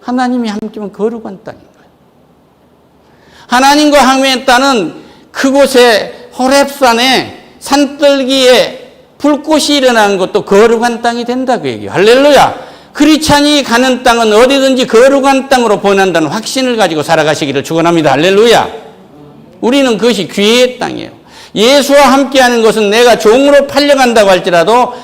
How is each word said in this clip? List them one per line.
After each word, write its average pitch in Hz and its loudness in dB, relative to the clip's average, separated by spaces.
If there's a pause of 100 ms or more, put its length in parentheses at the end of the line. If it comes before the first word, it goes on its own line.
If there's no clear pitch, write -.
하나님이 247 -4
함께하면 208 -10
거룩한 214 -8
땅인 - -18
거예요. - -20 (1600)
하나님과 285 2
함께했다는 262 0 (380)
그곳에, 247 0
호렙산에 254 -2
산떨기에 269 0 (260)
불꽃이 294 -2
일어나는 220 0
것도 175 -4
거룩한 226 0
땅이 233 -4
된다, 247 -4
그 147 -8
얘기예요. 101 -8
할렐루야. 220 2 (280)
크리스찬이 294 0
가는 247 -2
땅은 233 0
어디든지 262 2
거룩한 269 2
땅으로 220 0
변한다는 190 0
확신을 226 -6
가지고 165 -2
살아가시기를 151 -2
축원합니다. 165 0
할렐루야. 196 2 (920)
우리는 247 0
그것이 202 -2
귀의 240 0
땅이에요. 123 -10 (440)
예수와 262 2
함께하는 254 0
것은 214 0
내가 226 2
종으로 277 2
팔려간다고 262 2
할지라도 180 0 (100)